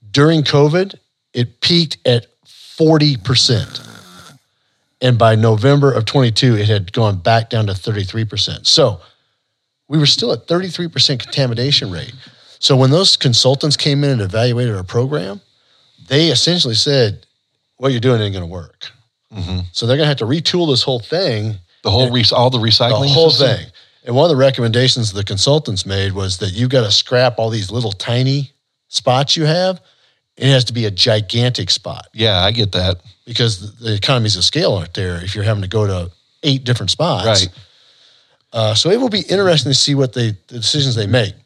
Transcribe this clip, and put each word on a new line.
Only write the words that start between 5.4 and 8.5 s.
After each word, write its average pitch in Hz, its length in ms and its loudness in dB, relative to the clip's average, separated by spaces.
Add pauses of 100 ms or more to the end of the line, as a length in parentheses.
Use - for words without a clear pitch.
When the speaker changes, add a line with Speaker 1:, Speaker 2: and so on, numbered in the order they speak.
Speaker 1:
of 113 140 -2
twenty-two, 123 500 2
it 104 120 0
had 101 260 0
gone 104 260 0
back 113 300 0
down 110 180 -2
to 95 60 -2
thirty-three 104 520 -4
percent. 95 420 -6